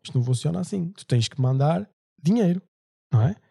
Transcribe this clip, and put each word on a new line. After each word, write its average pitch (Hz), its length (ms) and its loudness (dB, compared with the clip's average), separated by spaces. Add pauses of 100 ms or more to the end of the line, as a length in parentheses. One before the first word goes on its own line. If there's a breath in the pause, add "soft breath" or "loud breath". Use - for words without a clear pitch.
isto - 160 -10
não 120 60 0
funciona 147 360 -2
assim. 180 300 -6
Tu - 160 -20
tens 117 220 0
que - 120 -10
mandar 139 480 0 (340)
dinheiro, 185 380 2 (520)
não 110 100 4
é? 165 120 0 (160)